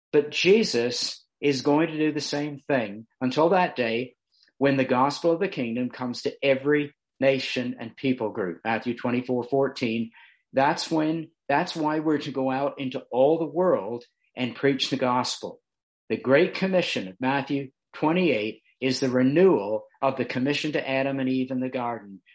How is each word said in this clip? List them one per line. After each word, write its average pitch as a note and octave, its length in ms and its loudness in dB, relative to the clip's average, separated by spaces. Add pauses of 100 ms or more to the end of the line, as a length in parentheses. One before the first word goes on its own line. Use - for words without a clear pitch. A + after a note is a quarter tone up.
(120)
But D3 200 4
Jesus D#3+ 920 2 (160)
is C#3 220 2
going D3+ 260 4
to D#3 100 -6
do D3+ 140 2
the D3 80 -4
same D3 480 -6
thing A2+ 400 -2 (140)
until D3 280 2
that F#3 260 2
day A#2 400 -2 (420)
when C#3 180 4
the C3 80 4
gospel C#3 480 2
of E3 80 0
the G3 80 -2
kingdom B2 420 -4
comes B2 340 -8
to - 100 -2 (100)
every C#3 500 2 (260)
nation B2+ 600 0
and A2+ 160 -12
people B2+ 360 -2
group. F2+ 320 -6
Matthew A2+ 320 -2
twenty-four B2 500 -2
fourteen. A#2 640 -2 (440)
That's D3 360 0
when, D#3 380 -2 (200)
that's D#3+ 260 0
why D#3 240 -2
we're D#3 200 0
to C#3 120 -8
go C3 200 -2
out C3+ 280 -2
into B2+ 220 -6 (100)
all C#3 280 4
the E3 60 -2
world C3+ 580 0 (320)
and A#2+ 200 -4
preach C#3 360 0
the C3+ 60 -2
gospel. B2 640 -2 (500)
The A2+ 80 -2
Great D#3 360 2
Commission F3+ 540 -2
of F#2 120 -14
Matthew C3+ 520 -2 (220)
twenty-eight D3+ 680 0 (180)
is B2+ 200 0
the C3+ 100 0
renewal B2+ 760 4 (160)
of C3 160 0
the B2 80 0
commission C#3+ 480 -2
to D3 160 -2
Adam C3+ 300 -2
and C3 100 -2
Eve C3 200 -2
in C3 100 -4
the C3 100 -4
garden A#2 520 -8 (140)